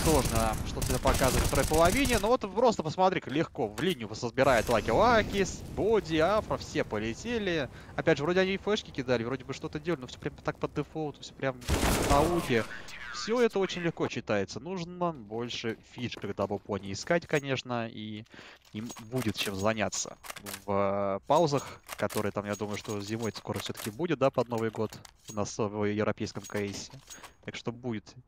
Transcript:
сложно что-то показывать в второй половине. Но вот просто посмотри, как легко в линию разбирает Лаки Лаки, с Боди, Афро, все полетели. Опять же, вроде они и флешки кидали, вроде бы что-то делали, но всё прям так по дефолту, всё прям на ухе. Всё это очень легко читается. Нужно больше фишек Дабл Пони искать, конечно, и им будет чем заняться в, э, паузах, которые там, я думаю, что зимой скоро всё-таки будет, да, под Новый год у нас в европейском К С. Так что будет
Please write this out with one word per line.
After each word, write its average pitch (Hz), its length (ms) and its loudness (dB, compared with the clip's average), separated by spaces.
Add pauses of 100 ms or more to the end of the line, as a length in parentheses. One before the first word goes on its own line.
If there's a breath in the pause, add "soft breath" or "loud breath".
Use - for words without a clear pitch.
сложно 117 500 4 (140)
что-то 131 320 0
показывать 123 440 4
в - 40 2
второй 139 180 4
половине. 214 540 6
Но 196 80 2
вот 247 140 4
просто 208 420 2
посмотри, 180 360 4
как - 140 -4
легко 147 340 0
в 107 140 -8
линию 143 260 0
разбирает 117 640 4
Лаки 113 220 4
Лаки, 196 520 4
с - 200 -4 (120)
Боди, 165 420 2
Афро, 175 400 2
все - 260 -2
полетели. 156 840 -2 (280 loud breath)
Опять 147 240 4
же, 143 60 -2
вроде 180 160 4
они 190 120 2
и 190 40 0
флешки - 340 -2
кидали, 123 320 0
вроде 127 200 -4
бы 131 120 -10
что-то 156 240 -8
делали, 151 220 -2
но 123 60 -10
всё - 120 -16
прям - 160 -8
так - 240 -6
по 151 80 -2
дефолту, 151 560 -6
всё - 100 -16
прям 131 240 -4 (540)
на 143 100 8
ухе. 160 420 2 (520 loud breath)
Всё 233 260 0
это 226 160 4
очень 180 240 -2
легко 170 260 0
читается. 104 520 -2
Нужно 175 520 -4
больше 117 680 -6 (140)
фишек 110 440 -6
Дабл 98 240 0
Пони 98 340 -6
искать, 170 320 -2
конечно, 127 680 -2
и 107 320 -10 (480 loud breath)
им 110 160 -8 (240)
будет 120 240 -2
чем 101 200 -2
заняться 101 600 0 (500)
в, 101 60 -4
э, 98 560 0
паузах, 143 540 2 (160)
которые 104 340 0
там, 101 140 -4
я 104 100 -2
думаю, 104 220 -4
что 104 240 -6
зимой 110 340 -4
скоро - 240 -6
всё-таки - 300 -6
будет, 139 300 -2
да, 135 100 4
под 120 180 0
Новый 113 220 0
год 107 280 -4 (320)
у - 40 -14
нас 104 240 -2
в 107 280 0
европейском 104 580 -2
К - 140 -8
С. 101 340 -6 (520 loud breath)
Так - 120 -10
что - 160 -6
будет 117 440 -8 (120)